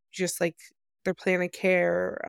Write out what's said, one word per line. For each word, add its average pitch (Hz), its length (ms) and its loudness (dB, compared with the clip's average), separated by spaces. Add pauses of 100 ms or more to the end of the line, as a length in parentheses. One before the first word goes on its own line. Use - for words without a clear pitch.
(120)
just, - 300 -4
like, 170 160 -2 (480)
their 185 100 0
plan 185 260 0
of 180 120 -2
care. 180 760 0